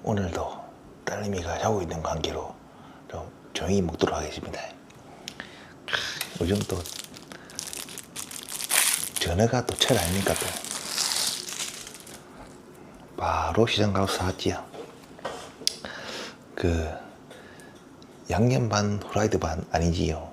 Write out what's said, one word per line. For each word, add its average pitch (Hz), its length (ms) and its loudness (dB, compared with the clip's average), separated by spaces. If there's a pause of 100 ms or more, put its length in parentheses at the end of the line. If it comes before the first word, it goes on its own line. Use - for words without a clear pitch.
오늘도 98 600 0 (420)
딸내미가 95 540 -2
자고 104 220 4
있는 82 220 -4
관계로 - 500 -2 (560)
좀 - 220 -8 (220)
조용히 98 280 4
먹도록 80 340 4
하겠습니다. - 460 -6 (1800)
요즘 95 260 4
또 92 100 -2 (2500)
전어가 113 460 4
또 - 120 0
철 - 200 6
아닙니까, 90 360 2
또. - 120 0 (2750)
바로 82 480 4
시장 104 280 4
가서 95 240 2
사왔지요. 92 460 0 (1900)
그 82 340 4 (1400)
양념 120 400 6
반, 104 320 4
후라이드 104 380 4
반 82 320 0
아니지요. 82 600 4